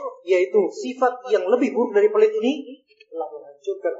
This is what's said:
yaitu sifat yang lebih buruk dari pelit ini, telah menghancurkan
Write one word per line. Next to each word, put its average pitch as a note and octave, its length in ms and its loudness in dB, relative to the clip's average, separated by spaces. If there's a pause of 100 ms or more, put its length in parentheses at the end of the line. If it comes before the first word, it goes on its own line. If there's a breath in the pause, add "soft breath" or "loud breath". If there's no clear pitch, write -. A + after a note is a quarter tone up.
(240)
yaitu F3+ 480 2
sifat B3+ 640 -4
yang F#3 160 0
lebih B3 240 2
buruk A3 160 0
dari G3+ 160 4
pelit G#3+ 320 4
ini, C4 400 -4 (320)
telah D#3+ 160 -8
menghancurkan D3+ 720 -8